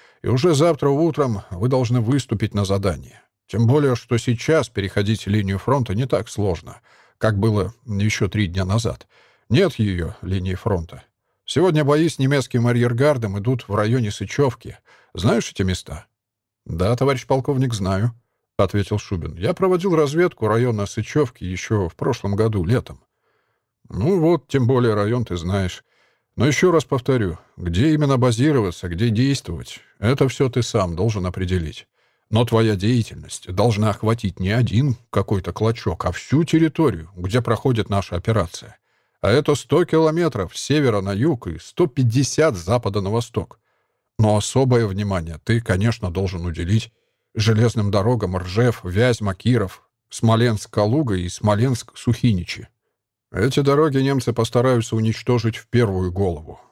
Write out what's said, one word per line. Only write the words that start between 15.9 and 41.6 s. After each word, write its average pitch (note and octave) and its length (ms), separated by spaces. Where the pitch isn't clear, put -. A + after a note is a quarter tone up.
«Да, F2+ 300
товарищ C3 320
полковник, C3 460
знаю», — G2 400
ответил G2+ 400
Шубин. D#2+ 380
«Я G2 180
проводил F#3 440
разведку D#3 500
района A2 380
Сычевки A#2 580
ещё F#2 460
в - 80
прошлом G2+ 400
году, G#2+ 260
летом». F#2 380
«Ну D#3 280
вот, E3 260
тем B2+ 200
более B2 260
район G#2+ 320
ты F2 100
знаешь. F#2 480
Но C#3 100
ещё F3 240
раз D#3+ 140
повторю, A#2+ 520
где F2+ 360
именно C#3+ 240
базироваться, A#2+ 680
где F2+ 220
действовать, A2 720
это B2+ 300
всё C3 200
ты A#2+ 140
сам F#2 320
должен G2+ 300
определить. F2+ 600
Но A#2 160
твоя A2+ 320
деятельность G2+ 760
должна G#2+ 360
охватить G#2+ 500
не F#2+ 120
один A#2+ 440
какой-то F#2+ 420
клочок, A2 540
а F2+ 80
всю D#3 320
территорию, C#3+ 720
где F#2+ 240
проходит A2+ 480
наша G2 260
операция. F2 600
А F#2+ 100
это D3 260
сто E3+ 280
километров D#3+ 760
с - 40
севера C3 400
на G2 100
юг B2 360
и E2 120
сто - 280